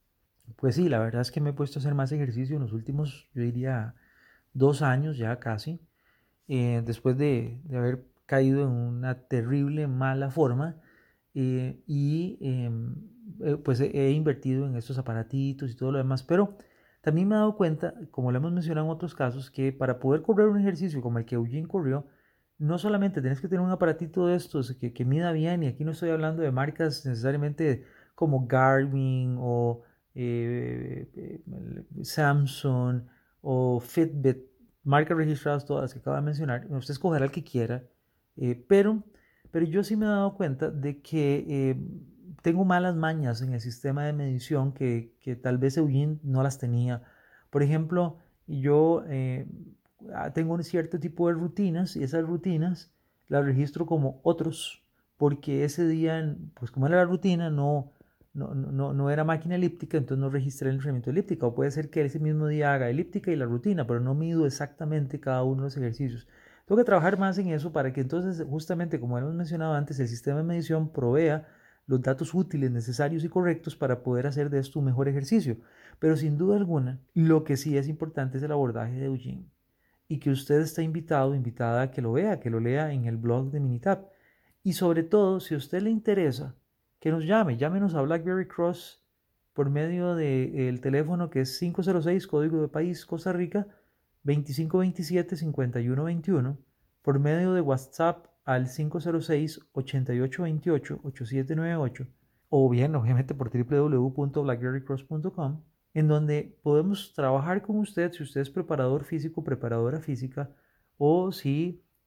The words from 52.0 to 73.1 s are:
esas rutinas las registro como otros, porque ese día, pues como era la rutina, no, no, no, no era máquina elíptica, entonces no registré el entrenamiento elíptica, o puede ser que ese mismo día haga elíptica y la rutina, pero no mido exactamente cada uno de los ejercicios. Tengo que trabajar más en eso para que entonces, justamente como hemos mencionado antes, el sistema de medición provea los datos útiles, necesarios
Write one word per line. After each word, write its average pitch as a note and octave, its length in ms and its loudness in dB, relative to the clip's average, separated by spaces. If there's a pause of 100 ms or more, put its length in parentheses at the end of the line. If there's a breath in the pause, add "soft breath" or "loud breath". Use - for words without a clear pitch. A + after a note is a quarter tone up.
esas D#3+ 220 0
rutinas E3+ 680 -2 (360)
las C#3+ 160 2
registro C#3+ 420 0
como D3 380 0
otros, - 580 -2 (360)
porque C#3+ 460 0
ese E3 220 0
día, D#3+ 500 0 (180)
pues - 180 -10
como C3+ 160 2
era F3 80 6
la F3+ 80 8
rutina, F3 440 2
no, C#3+ 440 0 (420 soft breath)
no, C#3 200 -6
no, C#3 380 -2
no C#3 180 0
era D3+ 120 0
máquina E3 320 0
elíptica, E3+ 420 -2
entonces C3+ 240 0
no C#3 80 0
registré C3+ 420 -2
el C3+ 60 0
entrenamiento C3 340 -4
elíptica, D#3+ 360 0
o A#2 80 0
puede C3+ 160 0
ser D3+ 200 -6
que D#3 140 2
ese C#3+ 140 -2
mismo D3+ 300 0
día D3 260 2
haga B2+ 160 0
elíptica F3+ 400 -2
y E3 60 2
la C3 80 0
rutina, B2 420 0
pero A#2+ 140 0
no B2+ 140 0
mido D#3+ 320 2
exactamente D3 720 -4
cada C3 240 0
uno C3+ 180 0
de C#3 40 -4
los C3+ 100 -6
ejercicios. A#2 500 -4 (400 soft breath)
Tengo G#3+ 140 4
que A#3 60 6
trabajar F3+ 320 4
más F#3+ 200 0
en F#3 120 -2
eso D#3 220 -2
para C3+ 200 0
que C#3 80 -4
entonces, E3 480 -2
justamente D#3+ 500 -4
como A#2+ 180 -4
hemos C#3+ 180 -4
mencionado D#3+ 400 -2
antes, C#3+ 260 -2
el A#2+ 80 0
sistema C#3 300 -2
de D#3 60 0
medición D#3+ 440 0
provea D3+ 580 2 (420 loud breath)
los C3 120 2
datos C3+ 320 -2
útiles, D3+ 380 0
necesarios B2+ 540 -2